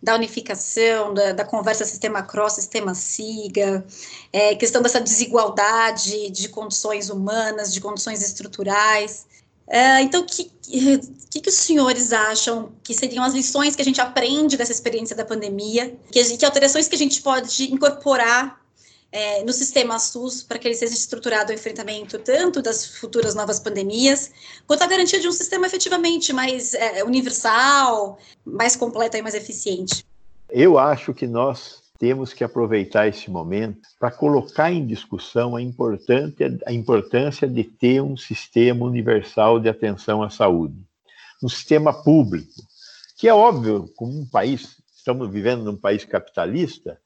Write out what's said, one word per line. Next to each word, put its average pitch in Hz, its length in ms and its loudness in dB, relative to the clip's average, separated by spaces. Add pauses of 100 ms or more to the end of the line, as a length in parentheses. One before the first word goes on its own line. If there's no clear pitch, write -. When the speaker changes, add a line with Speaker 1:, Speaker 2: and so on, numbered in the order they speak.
Speaker 1:
da 220 140 2
unificação, 220 960 -2
da, 196 200 0
da 196 100 -4
conversa 214 400 -2
sistema 214 400 -6
cross, 208 300 -2
sistema 202 420 -6
siga, 202 880 -4 (460)
é, 208 240 4
questão 233 260 2
dessa 240 200 2
desigualdade 214 1300 0
de 190 180 -8
condições 208 600 -6
humanas, 208 640 -4
de 196 80 -6
condições 208 400 -8
estruturais. 208 1040 0 (400)
É, 262 320 6
então, 277 260 2
que, 349 200 -8 (160)
que, - 800 0
que - 80 -2
os - 60 2
senhores 254 580 2
acham 220 580 0 (100)
que - 120 -10
seriam 247 320 -2
as 254 80 0
lições 277 420 0
que - 60 -4
a 277 40 2
gente 262 140 2
aprende 262 560 2
dessa 240 160 -2
experiência 226 460 -4
da 220 80 -6
pandemia? 214 680 -4 (200)
Que, 240 240 4
que 294 80 4
alterações 277 420 4
que - 80 -2
a 294 40 -2
gente 277 220 0
pode 262 520 -2
incorporar, 269 920 0 (480)
é, 208 320 -4
no 240 100 -2
sistema 247 440 0
sus 247 460 -6
para 240 160 -10
que 247 80 -4
ele 233 80 -2
seja 233 180 -4
estruturado 226 560 -2
ao 220 80 -4
enfrentamento 214 640 -10
tanto 294 420 0
das 226 240 -4
futuras 226 480 -2
novas 208 280 -4
pandemias, 220 680 -2 (380)
quanto 294 140 2
à 359 60 2
garantia 370 340 2
de 339 60 -2
um 349 40 -2
sistema 359 340 -2
efetivamente 349 680 -2
mais, 254 400 -4
é, 220 280 -2
universal, 247 1160 2 (260)
mais 226 300 -2
completo 226 400 -2
e 220 60 -4
mais 220 120 -8
eficiente? 185 720 -6 (440)
Speaker 2:
Eu 156 280 6
acho 135 360 2
que 135 120 -6
nós 123 560 -4 (160)
temos 127 360 0
que - 100 -4
aproveitar 107 640 0
esse 101 240 -6
momento 98 560 -6 (100)
para 123 140 -2
colocar 147 580 0
em 170 160 -2
discussão 117 720 -4
a 117 60 -4
importante, 123 840 0 (220)
a 120 80 -4
importância 123 720 0
de 120 160 -2
ter 127 380 2
um 139 160 -4
sistema 120 680 2
universal 113 760 2
de 113 80 2
atenção 107 520 -2
à 104 80 -4
saúde. 85 460 2 (680)
Um 127 60 -4
sistema 151 460 2
público, 123 680 2 (560)
que 220 120 4
é 226 40 8
óbvio, 127 600 4
como 127 240 -8
um 143 60 -10
país, 123 500 -2 (180)
estamos 123 380 -4
vivendo 113 320 -2
num 104 140 -6
país 104 260 0
capitalista 95 1040 -4